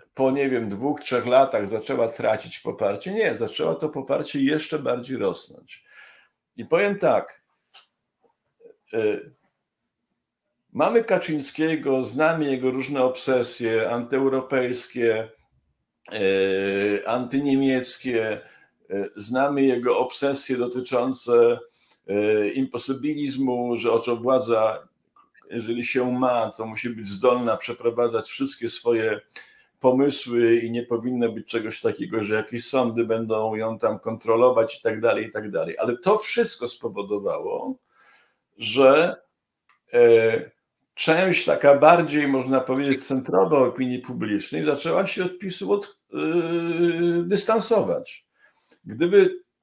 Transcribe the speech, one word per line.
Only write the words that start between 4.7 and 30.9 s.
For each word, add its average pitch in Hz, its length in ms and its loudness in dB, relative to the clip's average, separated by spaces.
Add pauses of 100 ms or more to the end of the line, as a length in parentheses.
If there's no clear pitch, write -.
bardziej 127 380 -6
rosnąć. - 680 -8 (720)
I 117 80 -12
powiem 202 340 2
tak, 131 440 0 (1500)
y, 104 360 -2 (1400)
mamy 220 320 2
Kaczyńskiego, 156 1000 -2
znamy 151 460 0
jego 131 200 0
różne 131 340 -2
obsesje 120 840 0
antyeuropejskie, 123 1400 -2 (840)
y, 98 920 0
antyniemieckie, 127 1300 -2 (500)
y, 98 260 -6
znamy 131 460 0
jego 123 360 2
obsesje 127 580 -2
dotyczące, 120 1000 2 (520)
y, 104 440 2
imposybilizmu, 131 1200 -2
że 113 160 0
oto 117 240 0
władza, 113 720 0 (600)
jeżeli 117 340 -6
się 127 280 0
ma, 123 440 0
to 110 100 -8
musi 110 240 -8
być 107 180 -10
zdolna 117 480 2
przeprowadzać 117 720 -2
wszystkie 135 400 -6
swoje 110 520 0 (640)
pomysły 127 720 4
i 113 140 -2
nie 120 120 -4
powinno 120 500 -2